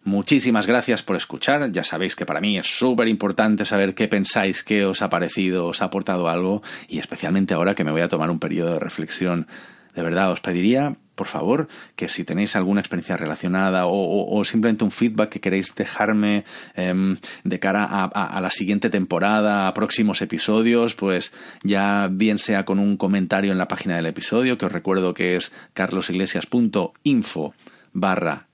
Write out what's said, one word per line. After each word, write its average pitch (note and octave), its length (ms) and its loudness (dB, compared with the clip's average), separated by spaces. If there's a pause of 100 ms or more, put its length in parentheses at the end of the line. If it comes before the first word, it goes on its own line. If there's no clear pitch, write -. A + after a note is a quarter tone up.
Muchísimas G#2+ 600 2
gracias A#2 380 2
por F#2+ 120 -2
escuchar. C3+ 560 0
Ya F2+ 120 -2
sabéis F2+ 320 -4
que F2 100 -6
para D#2 160 -2
mí G2+ 160 0
es F2 80 -4
súper A#2+ 440 2
importante G#2 580 2
saber G2 260 2
qué G#2+ 140 0
pensáis, G2 560 0
qué G#2 220 2
os F#2+ 180 0
ha F#2+ 80 0
parecido, F2+ 560 0
os E2+ 160 -4
ha - 20 -2
aportado F2+ 440 -2
algo, F#2 340 0 (240)
y - 100 -8
especialmente F#2+ 560 -2
ahora F2+ 220 2
que - 80 -2
me D2+ 80 0
voy D#2+ 100 2
a E2+ 80 0
tomar E2 220 0
un E2 80 -2
periodo E2 340 -2
de D#2+ 60 -2
reflexión. F2 680 -4 (480)
De F2 80 -6
verdad, F2 300 0
os E2+ 80 -2
pediría, A2+ 560 2 (200)
por F#2+ 120 -6
favor, G2+ 400 0 (300)
que F2 100 -6
si - 160 -6
tenéis F#2 320 -2
alguna G2 240 2
experiencia F2+ 380 -4
relacionada F2+ 680 0
o, F2 60 2
o, G2 480 0
o G2 60 0
simplemente A2+ 400 2
un G2 40 2
feedback G#2+ 400 0
que - 120 -10
queréis F#2+ 340 0
dejarme, G#2 720 2 (300)
em, F#2 420 0 (260)
de F#2 160 -2
cara G2 240 2
a, G2 220 0
a, F#2+ 320 -4
a F#2 40 -2
la F#2 80 -2
siguiente G2+ 400 0
temporada, G2+ 800 2
a F#2 60 -2
próximos G#2 480 0
episodios, A2+ 760 2
pues F#2+ 380 -2 (280)
ya G2+ 480 2
bien G#2 300 2
sea G2 240 0
con G2 160 0
un G2+ 160 2
comentario G2 560 2
en F#2 60 2
la F2+ 100 0
página - 300 -2
del E2 80 -2
episodio, A#2 520 0
que G#2 80 -2
os F2+ 60 -2
recuerdo F#2 420 0
que F2+ 220 0
es F2 160 -4 (220)
carlosiglesias F#2 760 -2
punto G#2+ 460 0 (100)
info G#2+ 500 0 (400)
barra F2 600 -2